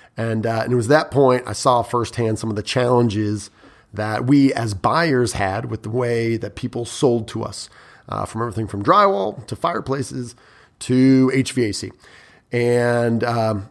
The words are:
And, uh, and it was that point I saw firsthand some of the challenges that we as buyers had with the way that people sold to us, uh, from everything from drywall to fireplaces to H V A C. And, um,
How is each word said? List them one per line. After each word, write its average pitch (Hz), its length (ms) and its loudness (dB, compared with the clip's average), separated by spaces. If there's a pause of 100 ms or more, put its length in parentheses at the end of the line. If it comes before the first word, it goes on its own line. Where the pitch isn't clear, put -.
(160)
And, 113 300 -4
uh, 113 180 -2
and - 80 -2
it 127 60 2
was 110 100 0
that 151 240 2
point 127 340 4
I 104 80 -8
saw 123 280 0
firsthand 113 580 -2
some 113 100 -6
of 104 60 -4
the 104 80 -6
challenges 110 840 0 (440)
that 107 320 -4
we 139 280 6
as 113 200 -2
buyers 123 600 0
had 104 360 -4
with 113 140 -8
the 107 60 -8
way 117 480 -2
that 101 180 -8
people 120 300 -6
sold 120 440 0
to 113 140 -6
us, - 260 -12 (380)
uh, - 180 -6
from 110 160 -8
everything 110 260 -4
from 101 160 -8
drywall 185 640 2
to - 80 -8
fireplaces 131 800 -6 (440)
to 131 540 4
H 135 180 0
V 117 180 0
A 98 40 -6
C. - 180 -8 (600)
And, 120 720 2
um, 110 480 -2